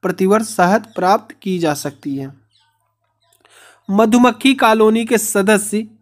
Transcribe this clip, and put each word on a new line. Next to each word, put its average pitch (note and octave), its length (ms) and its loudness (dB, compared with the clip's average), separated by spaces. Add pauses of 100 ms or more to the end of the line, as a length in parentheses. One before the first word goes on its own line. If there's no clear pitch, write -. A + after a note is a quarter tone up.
प्रतिवर्ष F#3+ 440 -2
शहद G3 480 0
प्राप्त G3 480 -2
की F#3 160 -6
जा D#3 160 -2
सकती C#3 420 -10
है। C#3 160 -12 (1600)
मधुमक्खी A#3+ 640 2
कॉलोनी A3 500 2
के A#3 120 -2
सदस्य G#3 720 -2 (140)